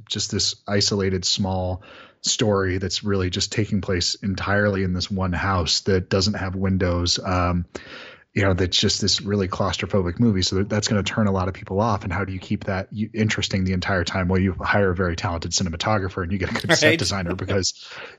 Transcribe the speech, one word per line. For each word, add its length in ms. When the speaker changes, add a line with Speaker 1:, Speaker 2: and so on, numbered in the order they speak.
Speaker 1:
just 220
this 240
isolated 560
small 580
story 560
that's 240
really 280
just 200
taking 300
place 360
entirely 680
in 80
this 180
one 220
house 480
that 280
doesn't 260
have 200
windows. 640
Um, 460
you 100
know, 120
that's 240
just 220
this 200
really 280
claustrophobic 720
movie. 220
So 140
that, 120
that's 200
gonna 140
turn 240
a 60
lot 160
of 60
people 260
off. 240
And 80
how 120
do 80
you 60
keep 260
that 280
y-, 200
interesting 520
the 80
entire 320
time? 240
Well, 120
you 120
hire 380
a 40
very 220
talented 340
cinematographer 720
and 80
you 80
get 120
a 160
good 100
set 140
Speaker 2:
Right. 80
Speaker 1:
designer 360
because, 540